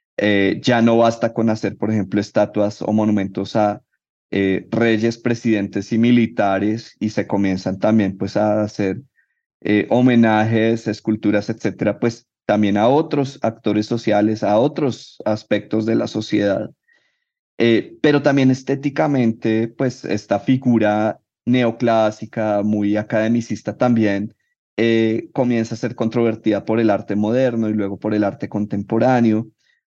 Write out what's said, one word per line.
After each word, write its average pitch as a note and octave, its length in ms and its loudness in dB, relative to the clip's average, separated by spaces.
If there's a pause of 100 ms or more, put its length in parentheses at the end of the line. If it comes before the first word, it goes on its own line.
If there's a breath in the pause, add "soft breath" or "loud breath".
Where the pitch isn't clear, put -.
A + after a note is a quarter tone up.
(180)
Eh, G2+ 460 2
ya A#2+ 180 2
no A#2 160 4
basta A2+ 360 2
con A2+ 160 0
hacer, G#2+ 280 -4
por G#2+ 140 -4
ejemplo, G#2 280 -2
estatuas G#2 600 -2
o - 100 -4
monumentos G2+ 640 -2
a, G#2 260 0 (500)
eh, F#2+ 400 0
reyes, A2+ 460 0
presidentes G#2 760 -2
y A2+ 40 0
militares, A2 1000 0
y G#2+ 100 -2
se G2+ 180 -4
comienzan F#2+ 500 -2
también, G#2 400 2
pues, G2+ 200 -6
a G#2+ 260 0
hacer, G#2 380 -4 (600)
eh, G#2 280 0
homenajes, A2+ 1000 2
esculturas, G#2+ 600 -2
etcétera, G#2 500 -4
pues, A2+ 280 -4 (180)
también G#2 300 2
a A2 140 4
otros C#3+ 520 0
actores G#2+ 440 -2
sociales, G#2+ 580 0
a G#2 160 2
otros C#3+ 640 -4
aspectos G#2+ 640 -2
de A2+ 100 0
la A2+ 120 0
sociedad. G#2 640 -2 (920)
Eh, A#2 420 2
pero D3 220 4
también C#3 260 4
estéticamente, C3 1200 0
pues, B2+ 360 -6
esta - 360 -4
figura A2 800 0 (260)
neoclásica, A2+ 1200 0
muy G#2 340 0
academicista A2 800 -2
también, A2 560 0 (440)
eh, A2+ 540 0
comienza A#2+ 440 -2
a - 20 -10
ser - 180 -6
controvertida A2+ 720 -2
por A2+ 140 0
el A2+ 100 2
arte G2+ 260 -2
moderno A2+ 540 0
y G#2+ 40 -2
luego G2+ 240 -4
por G#2+ 160 -4
el G#2 100 0
arte - 260 -4
contemporáneo. A2 1000 0 (460)